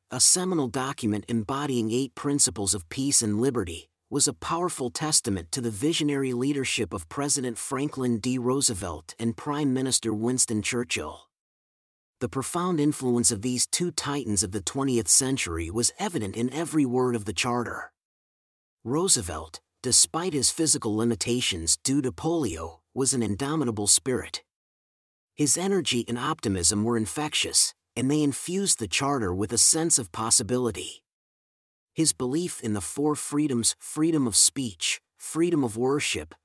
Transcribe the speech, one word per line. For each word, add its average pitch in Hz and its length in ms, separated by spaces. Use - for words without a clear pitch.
a 123 80
seminal 180 480
document 117 600
embodying 120 640
eight 127 240
principles 107 580
of 101 160
peace 135 320
and 104 200
liberty, 117 480
was 143 180
a 135 60
powerful 165 560
testament 110 640
to 131 100
the 117 100
visionary 139 600
leadership 127 600
of 98 160
President 139 480
Franklin 131 600
D. 127 180
Roosevelt 113 800
and 113 160
Prime 147 380
Minister 127 400
Winston 113 480
Churchill. 107 680
The 120 80
profound 170 500
influence 127 520
of 101 100
these 127 260
two 175 240
titans 131 520
of 92 80
the 98 100
twentieth 131 460
century 87 600
was 117 300
evident 165 380
in 123 160
every 151 320
word 127 300
of 104 100
the 104 80
Charter. 120 580
Roosevelt, 110 720
despite 160 500
his 127 160
physical 135 460
limitations 113 800
due 139 240
to 127 100
polio, 104 680
was 131 200
an 127 80
indomitable 113 640
spirit. - 560
His 147 240
energy 170 500
and 117 100
optimism 104 640
were 117 120
infectious, - 800
and 127 120
they 151 140
infused 175 560
the 110 80
Charter 135 460
with 101 180
a 117 60
sense 160 420
of 117 140
possibility. 113 920
His 156 200
belief 147 480
in 107 120
the 101 80
four 147 340
freedoms, 139 600
freedom 156 480
of 107 100
speech, - 640
freedom 165 460
of 110 140
worship, 123 560